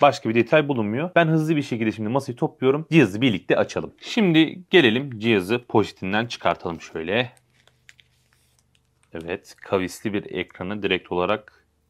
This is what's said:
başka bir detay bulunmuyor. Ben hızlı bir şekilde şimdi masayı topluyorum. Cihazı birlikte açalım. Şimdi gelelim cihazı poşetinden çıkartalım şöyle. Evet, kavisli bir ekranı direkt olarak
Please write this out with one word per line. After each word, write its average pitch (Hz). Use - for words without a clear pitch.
başka 131
bir 113
detay 139
bulunmuyor. 127
Ben 170
hızlı 160
bir 143
şekilde 110
şimdi 107
masayı 127
topluyorum. 147
Cihazı 113
birlikte 120
açalım. 87
Şimdi 175
gelelim 131
cihazı 107
poşetinden 104
çıkartalım 87
şöyle. 98
Evet, 85
kavisli 95
bir 98
ekranı 95
direkt 92
olarak 90